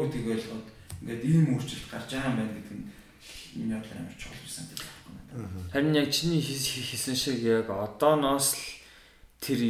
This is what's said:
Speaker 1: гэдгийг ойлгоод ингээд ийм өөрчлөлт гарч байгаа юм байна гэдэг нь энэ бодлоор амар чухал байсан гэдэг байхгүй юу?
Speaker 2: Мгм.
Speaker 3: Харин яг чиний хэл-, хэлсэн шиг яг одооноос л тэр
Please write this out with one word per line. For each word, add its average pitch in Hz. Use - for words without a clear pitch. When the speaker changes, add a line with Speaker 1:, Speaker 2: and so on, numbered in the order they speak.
Speaker 1:
гэдгийг 113
ойлгоод 110
ингээд 117
ийм 160
өөрчлөлт -
гарч -
байгаа 135
юм 113
байна 107
гэдэг -
нь -
энэ 113
бодлоор 107
амар -
чухал -
байсан -
гэдэг -
байхгүй -
юу? -
Speaker 2:
Мгм. 92
Speaker 3:
Харин 151
яг 143
чиний 165
хэл-, 131
хэлсэн 127
шиг 127
яг 113
одооноос 139
л -
тэр 131